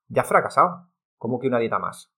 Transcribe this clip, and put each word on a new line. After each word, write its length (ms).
ya 140
ha 20
fracasado. 640
¿Cómo 220
que 80
una 120
dieta 200
más? 380